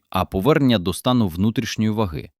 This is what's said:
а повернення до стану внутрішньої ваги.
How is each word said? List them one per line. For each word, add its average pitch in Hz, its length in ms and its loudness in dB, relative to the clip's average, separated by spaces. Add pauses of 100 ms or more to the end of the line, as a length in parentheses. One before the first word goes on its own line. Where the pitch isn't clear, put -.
(100)
а 92 140 0
повернення 123 540 2
до 90 140 -2
стану 120 360 0
внутрішньої 104 640 -2
ваги. 104 480 -4